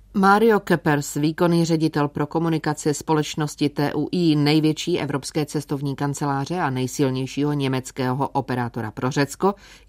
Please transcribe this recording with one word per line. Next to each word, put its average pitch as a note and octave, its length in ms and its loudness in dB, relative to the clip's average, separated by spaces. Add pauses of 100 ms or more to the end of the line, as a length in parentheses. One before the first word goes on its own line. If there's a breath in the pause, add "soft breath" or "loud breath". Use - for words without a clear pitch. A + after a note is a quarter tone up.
(180)
Mario G#3 420 6
Keppers, D3+ 560 0
výkonný E3 500 2
ředitel D#3 420 0
pro D3 200 -4
komunikaci D#3 680 -2
společnosti D3+ 760 -2
T - 260 -2
U D3+ 160 -2
I, E3+ 240 2
největší D3+ 640 2
evropské C#3+ 460 -4
cestovní C#3+ 500 -6
kanceláře C#3+ 640 -4
a D#3 100 -2
nejsilnějšího C3 840 -2
německého C3 760 -2
operátora A#2+ 600 -4
pro B2+ 200 -4
Řecko, D3+ 440 0 (340 loud breath)